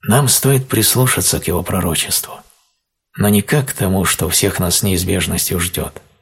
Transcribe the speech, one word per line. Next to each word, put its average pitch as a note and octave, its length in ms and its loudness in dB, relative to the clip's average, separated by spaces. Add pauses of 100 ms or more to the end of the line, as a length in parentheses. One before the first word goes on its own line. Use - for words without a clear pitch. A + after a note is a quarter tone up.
Нам C3 260 2
стоит C3+ 400 2
прислушаться - 720 2
к - 60 -8
его E2 160 0
пророчеству, - 760 -4 (760)
но G#2 120 0
не G#2 140 4
как C#3 260 0
к - 40 -8
тому, F#2+ 320 0
что - 240 -2
всех F#2 300 0
нас F2 200 0
с - 40 -2
неизбежностью F2+ 800 0
ждёт E2+ 420 -6 (200)